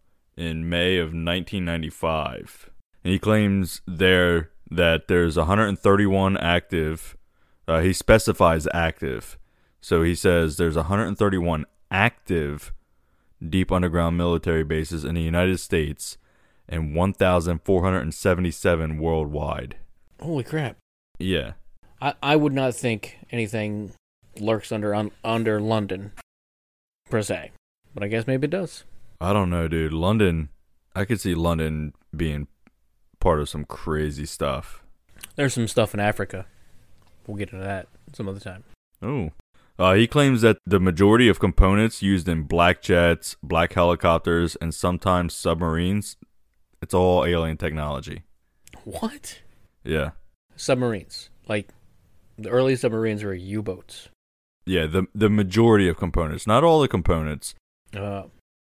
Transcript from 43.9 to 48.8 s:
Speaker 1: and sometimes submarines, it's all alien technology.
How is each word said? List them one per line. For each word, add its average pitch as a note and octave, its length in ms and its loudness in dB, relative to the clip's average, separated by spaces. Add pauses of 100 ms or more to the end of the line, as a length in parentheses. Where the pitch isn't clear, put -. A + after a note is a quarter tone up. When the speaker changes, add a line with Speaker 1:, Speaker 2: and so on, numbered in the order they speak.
Speaker 1:
and E2 180 -6
sometimes F2+ 580 0
submarines, E2+ 840 -2 (640)
it's - 120 -6
all F2+ 320 4
alien E2 320 0
technology. D2 640 -6 (600)